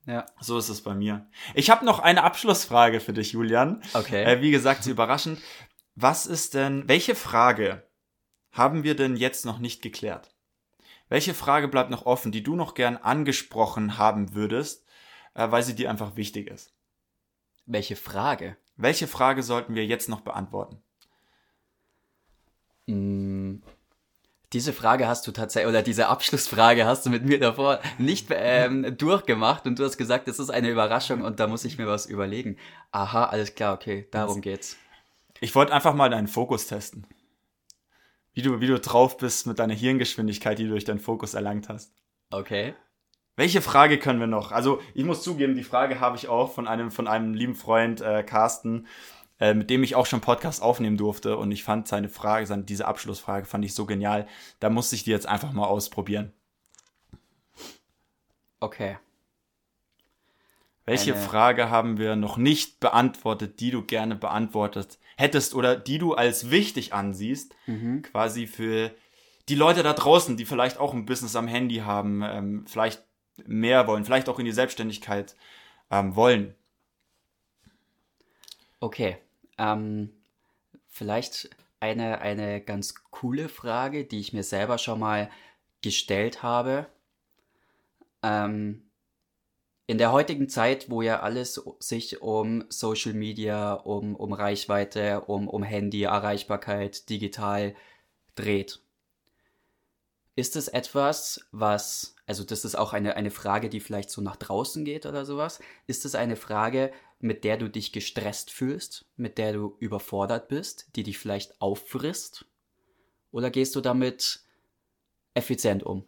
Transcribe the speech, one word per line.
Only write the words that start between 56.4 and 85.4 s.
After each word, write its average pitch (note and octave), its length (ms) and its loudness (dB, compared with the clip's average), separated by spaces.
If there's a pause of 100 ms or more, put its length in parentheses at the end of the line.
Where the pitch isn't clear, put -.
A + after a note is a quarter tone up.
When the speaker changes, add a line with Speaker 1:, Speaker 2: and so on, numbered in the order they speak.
Speaker 1:
Okay. G2+ 380 -6 (1900)
Speaker 2:
Welche C3 280 0
Speaker 1:
Eine G2+ 80 -2
Speaker 2:
Frage A2+ 480 4
haben A2+ 280 2
wir A2 180 0
noch G#2 220 -2
nicht D3 420 2
beantwortet, A2+ 800 2
die A#2+ 120 -2
du A#2 120 -4
gerne A2 320 -2
beantwortet G#2 800 -2 (180)
hättest C#3+ 380 2
oder B2 220 4
die C3+ 240 -4
du E3 160 2
als A#2+ 340 2
wichtig E3+ 440 0
ansiehst, G2+ 640 -4 (120)
Speaker 1:
Mhm. A#2 340 -4
Speaker 2:
quasi A2+ 460 -2
für A2 440 -4 (560)
die D3 80 0
Leute E3 280 6
da D3 100 4
draußen, D3 440 4
die A#2 80 -6
vielleicht B2+ 340 0
auch C#3 140 -2
ein A#2 120 -6
Business A#2+ 300 -4
am A#2 120 -2
Handy A#2+ 300 -2
haben, G#2 460 -2
ähm, G#2 440 -6
vielleicht A2 360 -2 (420)
mehr A#2 420 4
wollen, G#2+ 180 0
vielleicht C3 220 2
auch B2+ 120 -4
in A#2+ 60 -2
die A#2 60 -2
Selbstständigkeit, G#2+ 840 -4 (560)
ähm, G2 240 2
wollen? G#2+ 400 4 (2250)
Speaker 1:
Okay, G#2+ 380 -4 (420)
ähm, G#2+ 500 -4 (800)
vielleicht - 640 -6 (280)
eine, A2+ 420 -2
eine G#2 400 -4
ganz G2+ 340 -8 (160)
coole C#3 380 -4
Frage, C3+ 560 -4
die A2 140 -8
ich G2+ 140 -10
mir G#2 100 -4
selber G#2+ 360 -2
schon A2 200 -4
mal G#2+ 300 0 (540)